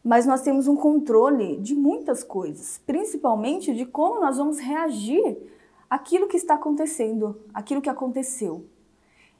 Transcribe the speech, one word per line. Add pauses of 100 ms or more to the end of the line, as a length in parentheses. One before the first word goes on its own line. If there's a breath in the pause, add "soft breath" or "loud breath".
Mas
nós
temos
um
controle
de
muitas
coisas,
principalmente
de
como
nós
vamos
reagir (520 loud breath)
àquilo
que
está
acontecendo, (120)
àquilo
que
aconteceu. (760 soft breath)